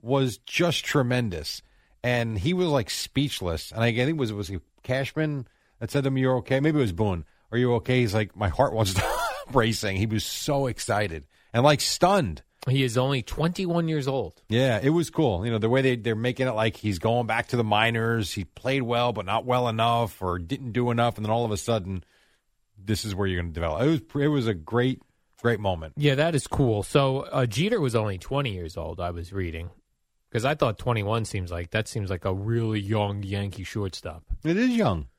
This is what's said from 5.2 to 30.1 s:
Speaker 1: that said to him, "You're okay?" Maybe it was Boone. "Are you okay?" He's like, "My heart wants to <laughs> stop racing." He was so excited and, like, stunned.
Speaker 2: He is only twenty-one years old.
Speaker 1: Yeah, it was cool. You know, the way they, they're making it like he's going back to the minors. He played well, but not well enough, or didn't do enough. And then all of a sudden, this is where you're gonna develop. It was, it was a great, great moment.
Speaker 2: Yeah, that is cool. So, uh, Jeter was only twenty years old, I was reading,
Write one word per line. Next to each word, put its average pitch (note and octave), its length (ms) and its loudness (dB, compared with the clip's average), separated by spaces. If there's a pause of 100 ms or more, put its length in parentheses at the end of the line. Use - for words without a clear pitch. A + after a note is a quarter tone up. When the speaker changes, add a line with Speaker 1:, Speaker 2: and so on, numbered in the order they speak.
Speaker 1:
that A2+ 100 -6
said C#3+ 140 0
to C3+ 40 2
him, C3+ 100 0
"You're C3 180 4
okay?" C3 240 0
Maybe D3+ 180 2
it C#3+ 40 4
was G#2 100 0
Boone. F2 320 0 (260)
"Are A2+ 60 -4
you B2 200 2
okay?" B2+ 240 2
He's A2+ 120 2
like, G#2+ 240 0
"My G2+ 140 0
heart C3+ 240 2
wants G#2+ 180 2
to F#2+ 80 2
<laughs> - 0 -
stop - 540 -4
racing." A2 420 2
He F#2+ 80 2
was G#2+ 180 -2
so C#3 440 -2
excited G2+ 580 -2 (300)
and, A#2+ 100 4
like, D3 160 8
stunned. F3 640 2 (260)
Speaker 2:
He C3+ 140 4
is B2 160 2
only C3 240 2
twenty-one E3+ 680 0
years D3+ 180 0
old. C3 440 -4
Speaker 1:
Yeah, A#2 320 4
it C#3 80 4
was D#3+ 180 2
cool. A2 380 2
You A#2 60 0
know, A2+ 60 0
the A2 120 2
way C3 100 4
they, C3 160 4
they're A2+ 180 -2
making B2 320 -2
it B2+ 60 0
like A2 240 0
he's G2+ 220 -2
going A#2 280 2
back A2+ 220 0
to - 80 -2
the A#2+ 80 2
minors. A2+ 680 2
He G2 120 -6
played C3 380 -4
well, A#2+ 320 0
but G2+ 100 -6
not G#2+ 220 -2
well B2 220 2
enough, A#2 520 0
or F2+ 180 -2
didn't A#2 340 -8
do A#2+ 180 0
enough. A#2 260 2
And G#2+ 80 -6
then G#2+ 60 -2
all A#2 160 0
of G#2+ 60 -2
a G#2 40 -2
sudden, F#2+ 480 -4 (800)
this G#2 240 -2
is G2+ 80 -6
where G2 120 -2
you're F2+ 140 -2
gonna E2+ 140 -6
develop. E2 280 -2
It C3 40 2 (280)
was, C#3+ 100 0
it D3+ 40 2
was C#3 180 0
a A2 80 0
great, A#2+ 460 -2 (400)
great A#2 200 2
moment. F2 360 -4
Speaker 2:
Yeah, C#3+ 200 4
that D#3+ 180 2
is C#3 120 0
cool. A2+ 360 2
So, C3+ 380 2
uh, C3+ 260 0
Jeter F3 340 0
was B2+ 140 0
only G#2+ 240 0
twenty C3+ 340 -4
years E2+ 260 -8
old, E2 200 -8
I F2 120 -4
was E2+ 200 -8
reading, E2+ 380 -6 (640)